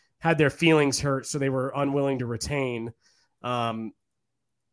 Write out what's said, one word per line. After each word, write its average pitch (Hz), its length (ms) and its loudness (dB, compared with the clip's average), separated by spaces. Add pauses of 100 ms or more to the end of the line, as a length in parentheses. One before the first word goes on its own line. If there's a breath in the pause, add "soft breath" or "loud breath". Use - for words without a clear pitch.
(200 soft breath)
had 165 180 2
their 147 120 6
feelings 151 500 4
hurt, 135 280 -2
so 151 100 -6
they 139 120 0
were 131 260 -2
unwilling 139 440 0
to 123 60 -4
retain, 120 640 -4 (520)
um, 113 480 -4 (800)